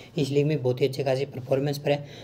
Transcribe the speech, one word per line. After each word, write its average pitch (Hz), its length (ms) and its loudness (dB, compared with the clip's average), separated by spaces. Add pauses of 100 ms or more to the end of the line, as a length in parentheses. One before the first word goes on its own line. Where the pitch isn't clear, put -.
(180)
इस 131 120 0
लीग 143 160 4
में 151 160 0
बहुत 127 180 0
ही 143 60 4
अच्छे 131 180 -2
खासी 135 220 2
performance 139 520 -2
पर 147 120 -2
है, 143 140 0 (200)